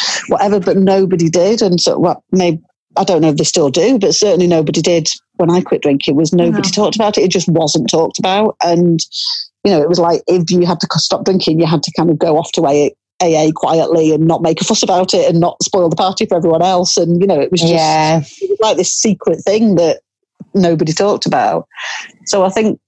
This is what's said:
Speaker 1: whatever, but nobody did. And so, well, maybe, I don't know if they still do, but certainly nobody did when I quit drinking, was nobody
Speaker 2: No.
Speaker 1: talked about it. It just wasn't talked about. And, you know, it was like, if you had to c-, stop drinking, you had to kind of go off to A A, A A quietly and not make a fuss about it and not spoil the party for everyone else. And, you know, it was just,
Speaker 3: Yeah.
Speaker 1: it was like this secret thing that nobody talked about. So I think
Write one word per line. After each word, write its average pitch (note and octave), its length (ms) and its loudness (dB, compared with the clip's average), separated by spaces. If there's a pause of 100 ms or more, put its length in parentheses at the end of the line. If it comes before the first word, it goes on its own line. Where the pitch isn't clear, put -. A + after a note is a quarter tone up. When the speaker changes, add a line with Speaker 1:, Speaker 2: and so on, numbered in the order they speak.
(280)
Speaker 1:
whatever, G3 320 0
but F#3 160 0
nobody F#3+ 540 2
did. G3 320 2
And F3 180 2
so, - 180 0
well, E3+ 240 -2 (100)
maybe, F3 280 0 (360)
I F#3+ 80 0
don't E3+ 180 0
know D#3+ 80 4
if D3 60 0
they D#3+ 80 0
still D3+ 260 0
do, A3 280 2
but F3+ 160 0
certainly F3+ 340 2
nobody D#3+ 340 0
did E3+ 260 0 (280)
when E3+ 140 0
I F3+ 100 2
quit - 220 -4
drinking, C#3 340 0
was D#3 160 0
nobody E3+ 360 0
Speaker 2:
No. - 40 -4
Speaker 1:
talked G#3 240 0
about G#3+ 200 0
it. - 60 2
It F#3 80 2
just F#3 180 -2
wasn't D#3+ 400 0
talked - 300 -2
about. G3+ 440 -2
And, E3+ 360 2 (680)
you G3+ 60 2
know, E3 100 2
it D3 80 2
was F3 120 0
like, E3+ 260 0
if F3 240 0
you F3 160 2
had E3+ 140 -2
to - 120 -4
c-, E3 60 -4
stop - 260 -4
drinking, F3+ 360 0
you E3 60 2
had D#3+ 180 0
to E3 120 -8
kind E3+ 140 0
of D#3 80 0
go D#3+ 180 0
off E3 160 -2
to E3 140 0
A D3 200 2
A, - 80 -4 (280)
A D#3+ 260 2
A D#3 40 2
quietly D#3+ 600 0
and D#3 140 2
not E3 160 0
make D#3+ 180 0
a - 40 -4
fuss - 180 -2
about F#3 320 0
it G3 160 2
and E3+ 80 2
not E3+ 240 0
spoil F3+ 260 0
the D#3+ 80 -4
party G3 300 -2
for F#3 100 0
everyone E3 260 2
else. F3+ 340 0
And, F3 240 0
you G3 60 2
know, D#3+ 140 0
it C3+ 120 -2
was F3 80 0
just, E3 120 2
Speaker 3:
Yeah. D#3 460 0 (220)
Speaker 1:
it F#4+ 100 -4
was G3+ 100 -2
like G#3+ 160 0
this F3+ 180 -2
secret F3 480 -2
thing G#3 340 2
that E3 240 0 (540)
nobody E3+ 380 2
talked G3+ 340 -2
about. - 420 -2 (580)
So F#3+ 180 0
I F#3+ 40 2
think G#3+ 400 -2